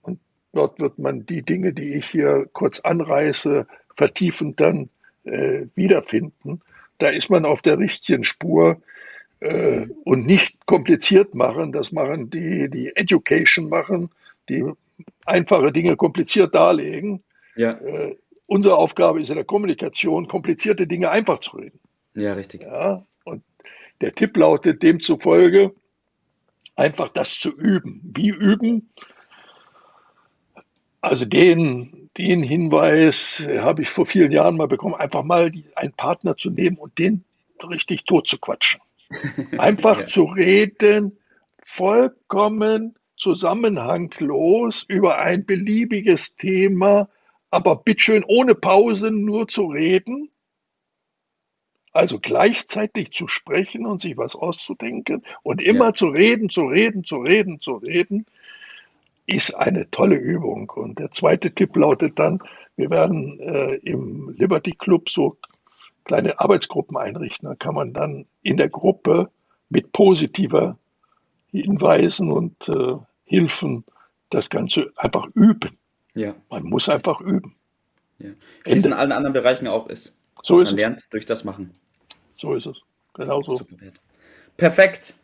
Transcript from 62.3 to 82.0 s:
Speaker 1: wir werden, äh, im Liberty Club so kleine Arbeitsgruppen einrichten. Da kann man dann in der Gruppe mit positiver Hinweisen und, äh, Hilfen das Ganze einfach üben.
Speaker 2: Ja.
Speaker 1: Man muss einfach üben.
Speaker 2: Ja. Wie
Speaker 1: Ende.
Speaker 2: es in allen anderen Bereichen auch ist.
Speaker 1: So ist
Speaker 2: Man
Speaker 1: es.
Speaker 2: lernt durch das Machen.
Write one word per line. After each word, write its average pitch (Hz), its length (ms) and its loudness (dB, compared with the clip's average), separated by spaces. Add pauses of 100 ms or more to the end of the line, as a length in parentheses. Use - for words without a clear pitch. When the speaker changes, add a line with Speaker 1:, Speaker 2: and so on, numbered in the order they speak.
Speaker 1:
wir - 140 -2
werden, 160 500 0
äh, 135 340 -4 (100)
im - 540 -8
Liberty 185 340 0
Club - 380 -2
so - 260 -2 (680)
kleine - 360 -2
Arbeitsgruppen - 560 0
einrichten. 160 520 -8
Da 131 60 -10
kann 160 220 -8
man 123 160 -6
dann 143 340 -8 (160)
in - 140 -2
der 147 120 2
Gruppe 185 640 0 (380)
mit - 240 -2
positiver 180 840 2 (760)
Hinweisen 185 800 2
und, - 360 -6
äh, 127 260 -2 (300)
Hilfen 147 600 0 (460)
das - 200 -4
Ganze - 460 -4
einfach - 380 -2
üben. 214 440 4 (360)
Speaker 2:
Ja. 104 200 -6 (160)
Speaker 1:
Man 107 140 -10
muss 110 240 -2
einfach 151 320 -2
üben. 190 340 -4 (640)
Speaker 2:
Ja. 101 120 -18 (340)
Wie - 60 -4
Speaker 1:
Ende. - 80 4
Speaker 2:
es 196 60 2
in 135 80 2
allen 135 200 0
anderen 135 200 -2
Bereichen 127 360 0
auch 110 180 -4
ist. - 280 -18 (280)
Speaker 1:
So 175 180 6
ist 175 100 6
Speaker 2:
Man 101 40 -2
Speaker 1:
es. 101 60 -2
Speaker 2:
lernt 113 200 -2 (120)
durch 110 120 -8
das 113 200 -6
Machen. 98 260 -14 (640)